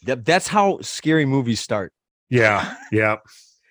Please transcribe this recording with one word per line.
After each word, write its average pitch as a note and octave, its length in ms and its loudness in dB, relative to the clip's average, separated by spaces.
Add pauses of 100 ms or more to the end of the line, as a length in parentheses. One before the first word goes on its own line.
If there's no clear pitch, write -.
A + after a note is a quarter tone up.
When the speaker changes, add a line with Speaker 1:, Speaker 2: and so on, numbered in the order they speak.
Speaker 1:
Yep. B2+ 220 -4
That's F3 220 0
how G3 340 0
scary D#3 440 0
movies C3 360 0
start. G2+ 300 -6 (380)
Speaker 2:
Yeah. G#2+ 460 2 (160)
Yeah. G#2+ 260 0 (540)